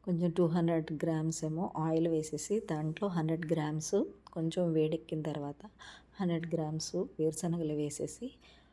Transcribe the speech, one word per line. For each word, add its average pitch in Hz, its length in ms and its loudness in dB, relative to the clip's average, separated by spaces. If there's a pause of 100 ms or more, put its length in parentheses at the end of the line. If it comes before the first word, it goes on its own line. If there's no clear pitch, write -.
కొంచెం 175 260 2
టూ 175 160 4
హండ్రెడ్ 165 460 2
గ్రామ్స్ 160 520 0
ఏమో 156 320 -2
ఆయిల్ 160 320 2
వేసేసి, 160 520 0
దాంట్లో 160 480 -2
హండ్రెడ్ 165 440 0
గ్రామ్స్ 156 520 0 (280)
కొంచెం 165 400 0
వేడెక్కిన 156 500 0
తర్వాత 151 480 -6 (500)
హండ్రెడ్ 170 340 0
గ్రామ్స్ 156 420 -2
వేరుశనగలు 165 760 0
వేసేసి, 151 580 -4 (420)